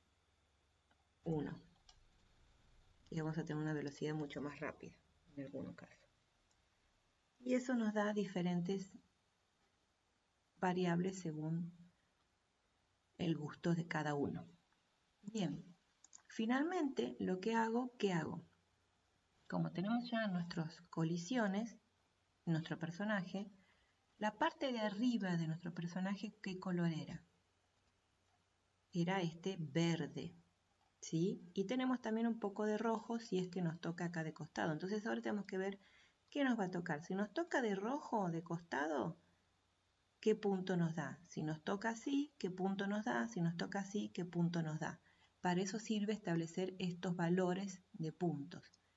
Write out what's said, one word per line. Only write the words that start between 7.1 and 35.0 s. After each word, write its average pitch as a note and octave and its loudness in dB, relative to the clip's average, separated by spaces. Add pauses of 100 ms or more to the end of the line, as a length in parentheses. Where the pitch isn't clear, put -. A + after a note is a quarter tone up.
Y B3 0
eso B3+ 2
nos A3 2
da G#3 2
diferentes F3+ 0 (1600)
variables F3+ 2
según D#3+ -2 (1400)
el E3 2
gusto E3+ 0
de E3+ 0
cada D3+ 0
uno. - 0 (720)
Bien, G3+ -2 (520)
finalmente C4 0
lo F#3 0
que A3+ 0
hago, A3+ 2
¿qué G3 2
hago? D#3+ 0 (1040)
Como E3 0
tenemos G#3 0
ya A3+ 2
nuestras E3+ -2
colisiones, G3 0 (640)
nuestro D#3+ 2
personaje, G3 -4 (640)
la G#3+ 0
parte D4+ 0
de A#3+ 0
arriba G#3 2
de E3 2
nuestro E3+ -2
personaje, F#3 -4
¿qué F#3 -4
color F3 2
era? D#3 -4 (1700)
Era F3+ 2
este F3 -2
verde, D#3+ 0 (680)
¿sí? F3 0
Y G3 0
tenemos B3+ 2
también A3+ 2
un A3+ 0
poco G3+ -2
de G#3+ 4
rojo A3+ 0
si F#3 0
es F3+ 0
que F#3+ -2
nos E3 0
toca F3 -2
acá E3+ -2
de D#3 -6
costado. F3 -2
Entonces F#3+ -2